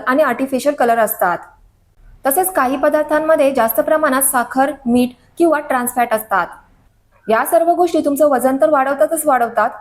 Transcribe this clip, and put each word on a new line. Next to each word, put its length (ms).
आणि 160
आर्टिफिशियल 520
कलर 240
असतात. 400
तसेच 260
काही 240
पदार्थांमध्ये 760
जास्त 280
प्रमाणात 420
साखर, 500
मीठ 220
किंवा 220
ट्रान्स 340
फॅट 180
असतात. 340
या 180
सर्व 260
गोष्टी 320
तुमचं 240
वजन 320
तर 100
वाढवतातच 560
वाढवतात, 440